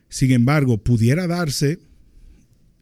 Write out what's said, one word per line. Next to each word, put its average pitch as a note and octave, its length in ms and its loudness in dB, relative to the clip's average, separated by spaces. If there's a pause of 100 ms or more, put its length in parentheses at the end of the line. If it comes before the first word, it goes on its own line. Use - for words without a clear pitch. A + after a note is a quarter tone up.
Sin C3 220 0
embargo, B2+ 540 2
pudiera A#2+ 420 0
darse E3 540 -4 (1000)